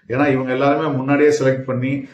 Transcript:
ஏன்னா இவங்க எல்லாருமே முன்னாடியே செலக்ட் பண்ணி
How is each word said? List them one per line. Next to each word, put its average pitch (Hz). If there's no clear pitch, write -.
ஏன்னா -
இவங்க 131
எல்லாருமே 143
முன்னாடியே 143
செலக்ட் 131
பண்ணி 131